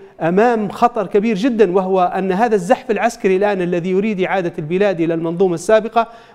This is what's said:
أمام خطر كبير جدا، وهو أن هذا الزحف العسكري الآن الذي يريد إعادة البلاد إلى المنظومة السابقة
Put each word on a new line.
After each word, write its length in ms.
أمام 480
خطر 380
كبير 300
جدا، 400
وهو 260
أن 300
هذا 220
الزحف 360
العسكري 460
الآن 260
الذي 280
يريد 300
إعادة 380
البلاد 420
إلى 140
المنظومة 400
السابقة 540